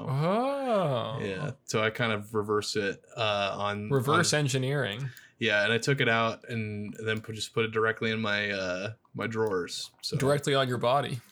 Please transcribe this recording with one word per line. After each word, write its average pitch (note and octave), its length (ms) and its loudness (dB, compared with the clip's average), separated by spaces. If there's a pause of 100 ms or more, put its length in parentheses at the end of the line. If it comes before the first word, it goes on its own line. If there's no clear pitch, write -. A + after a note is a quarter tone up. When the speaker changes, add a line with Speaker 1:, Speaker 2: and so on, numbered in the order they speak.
Speaker 1:
Oh. F3 1120 0
Speaker 2:
yeah. G2 300 -4 (140)
So A2 180 0
I A2 60 4
kind A2+ 240 0
of G#2 200 -6
reverse G#2 440 0
it, G2 260 -2 (140)
uh, G2+ 400 0
on, G#2 320 -4
Speaker 1:
Reverse C#3+ 440 4
Speaker 2:
on D#3 60 2
Speaker 1:
engineering. C3 680 0 (280)
Speaker 2:
Yeah, G#2 280 2
and A2 80 4
I A#2 60 4
took C#3 200 2
it B2 80 4
out A2+ 400 2
and G#2+ 560 -6
then A2 160 -2
put, A2 160 -10
just - 180 -10
put A2+ 120 2
it A2 60 -4
directly A2 400 0
in A2+ 100 -2
my, G#2 300 0
uh, F#2+ 420 -2 (200)
my G#2 140 -4
drawers. A2 640 -2 (100)
So - 140 -6
Speaker 1:
Directly C#3+ 400 2
on C3+ 140 2
your B2 80 0
body. B2 420 2 (120)